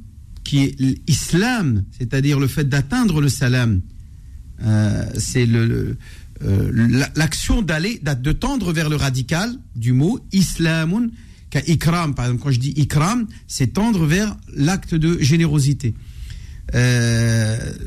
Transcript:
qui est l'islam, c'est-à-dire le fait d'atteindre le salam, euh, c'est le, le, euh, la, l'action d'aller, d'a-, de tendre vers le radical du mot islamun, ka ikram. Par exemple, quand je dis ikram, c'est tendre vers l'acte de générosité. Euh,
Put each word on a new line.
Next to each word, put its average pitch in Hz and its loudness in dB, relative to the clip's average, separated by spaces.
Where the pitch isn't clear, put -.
qui 143 0
est 135 0
l'islam, 151 0
c'est-à-dire 135 0
le 139 2
fait 143 0
d'atteindre 165 2
le 143 4
salam, 123 2
euh, 107 2
c'est 120 0
le, 117 4
le, 113 -2
euh, 101 2
la, 131 2
l'action - 0
d'aller, 170 -2
d'a-, 147 -2
de 127 -2
tendre 220 -2
vers 156 0
le 151 0
radical 139 -2
du 120 0
mot 151 2
islamun, 165 2
ka 143 -2
ikram. 165 2
Par 123 -2
exemple, 123 -2
quand 143 0
je 120 2
dis 139 -2
ikram, 175 2
c'est - -2
tendre 196 2
vers 202 2
l'acte 170 0
de 160 2
générosité. 147 2
Euh, 117 2